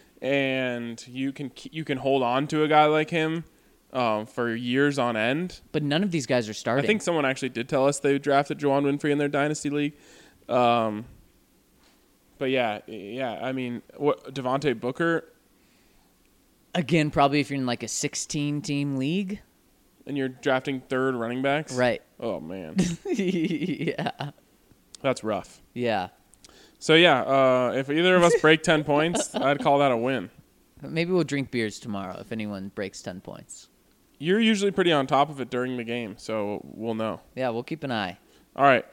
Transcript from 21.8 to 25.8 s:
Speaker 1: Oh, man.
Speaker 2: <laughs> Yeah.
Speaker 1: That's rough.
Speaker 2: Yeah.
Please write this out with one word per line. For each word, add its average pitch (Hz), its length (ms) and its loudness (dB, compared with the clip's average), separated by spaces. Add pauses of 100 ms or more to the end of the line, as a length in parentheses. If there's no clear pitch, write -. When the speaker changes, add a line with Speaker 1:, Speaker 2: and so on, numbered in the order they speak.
Speaker 1:
Oh, 101 220 -4
man. 82 360 -8 (160)
Speaker 2:
<laughs> - 140 -10
Yeah. 170 1200 -4 (680)
Speaker 1:
That's 131 220 -2
rough. 104 400 -6 (120)
Speaker 2:
Yeah. 110 340 -2 (720)